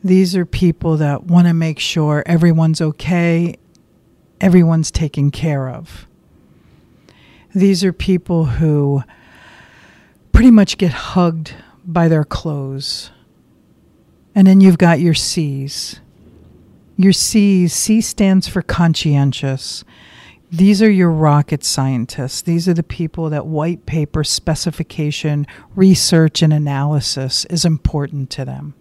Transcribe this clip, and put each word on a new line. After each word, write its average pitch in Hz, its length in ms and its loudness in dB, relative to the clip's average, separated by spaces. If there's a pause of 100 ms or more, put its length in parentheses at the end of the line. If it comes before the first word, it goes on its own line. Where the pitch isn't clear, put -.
These 185 320 2
are 180 100 -2
people 165 520 -2
that 147 260 -2
want 175 240 4
to 170 60 2
make 160 260 -4
sure 151 460 -2
everyone's 165 560 2
okay, 170 760 -2 (840)
everyone's 165 500 4
taken 143 400 -2
care 139 380 -6
of. - 380 -18 (1500)
These 190 300 2
are 185 100 0
people 175 520 -2
who 143 580 0 (1300)
pretty 247 180 8
much 208 260 4
get 180 140 0
hugged 165 600 -4 (320)
by 170 220 0
their 160 180 2
clothes. 135 840 -10 (1200)
And 196 100 6
then 190 160 8
you've 185 160 8
got 170 220 2
your 170 160 2
C's. 139 840 -8 (960)
Your 190 180 4
C's, 196 600 2
C 220 280 0
stands 190 460 0
for - 140 -6
conscientious. 143 1200 -2 (680)
These 190 320 2
are 220 100 4
your 185 200 2
rocket 147 540 0
scientists. 131 800 -6
These 170 260 -2
are 180 40 2
the 165 100 -2
people 160 480 -8
that 151 160 -6
white 160 380 -4
paper 156 380 -4
specification, 151 1200 -4 (280)
research, 175 680 2
and 156 120 2
analysis 143 920 -4
is - 200 -4
important 143 640 -4
to 135 160 -10
them. 139 360 -14